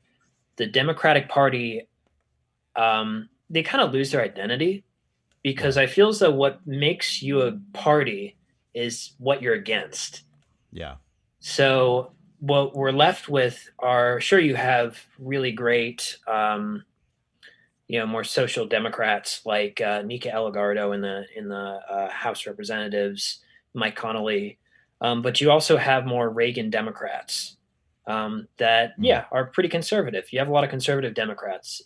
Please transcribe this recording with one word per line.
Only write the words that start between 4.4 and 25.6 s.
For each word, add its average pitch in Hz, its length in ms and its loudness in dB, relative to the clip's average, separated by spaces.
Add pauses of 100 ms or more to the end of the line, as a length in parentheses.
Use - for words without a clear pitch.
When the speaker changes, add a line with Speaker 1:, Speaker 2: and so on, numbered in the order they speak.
Speaker 1:
because 135 340 0
Speaker 2:
Yeah. 135 60 6
Speaker 1:
I 131 40 6
feel 202 220 6
as 214 100 -2
though 175 140 6
what 139 340 0
makes 143 560 -2
you 135 200 2
a 120 100 2 (200)
party 135 640 0 (380)
is 120 440 -6
what 135 240 0
you're 117 120 2
against. 101 680 -6 (500)
Speaker 2:
Yeah. 76 240 -12 (440)
Speaker 1:
So 127 720 2 (280)
what 139 340 2
we're 135 180 0
left 151 360 4
with 131 400 0 (100)
are, 123 420 2
sure, 196 200 4
you 143 160 4
have 127 420 0 (200)
really 131 340 -2
great, 120 720 0
um, 107 580 -2 (1040)
you 117 120 -2
know, 110 60 -2
more 110 180 -4
social 120 420 -2
Democrats 107 800 -2
like, 107 360 -2
uh, 104 220 -2
Nika 123 280 -8
Ellugardo 104 640 -2
in 101 80 -4
the, 98 240 -6 (120)
in 104 120 -10
the, 101 80 -8
uh, 98 540 -6
House - 320 -8
of - 60 -12
Representatives, 104 920 -4 (340)
Mike 110 200 -2
Connolly, 107 640 -4 (420)
um, 120 220 0
but 123 180 -2
you 147 120 6
also 151 240 6